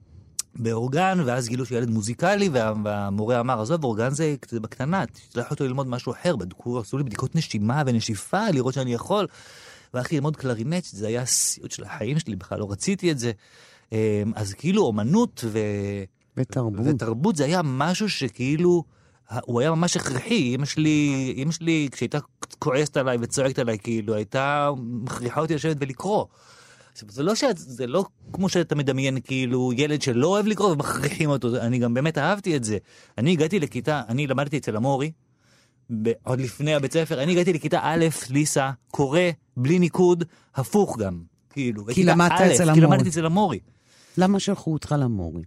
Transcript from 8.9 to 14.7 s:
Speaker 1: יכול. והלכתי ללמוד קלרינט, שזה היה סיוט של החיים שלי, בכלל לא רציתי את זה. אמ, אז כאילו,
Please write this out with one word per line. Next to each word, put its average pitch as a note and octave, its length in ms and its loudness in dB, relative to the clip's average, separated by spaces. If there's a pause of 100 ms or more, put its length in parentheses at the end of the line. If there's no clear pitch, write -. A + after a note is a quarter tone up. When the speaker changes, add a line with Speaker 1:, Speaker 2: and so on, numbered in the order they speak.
Speaker 1:
יכול. F3+ 320 -2 (680)
והלכתי B2+ 200 -4
ללמוד D3 220 0
קלרינט, C3 480 -4
שזה G2+ 220 -10
היה A#2+ 200 -4
סיוט - 440 -2
של - 140 -12
החיים A2+ 340 -4
שלי, A2+ 180 -4
בכלל G2 220 -8
לא G2+ 140 -6
רציתי F3+ 380 -2
את D3 80 0
זה. A#2 140 -2 (600)
אמ, G#2+ 420 0
אז G2+ 200 -6
כאילו, F#3+ 280 0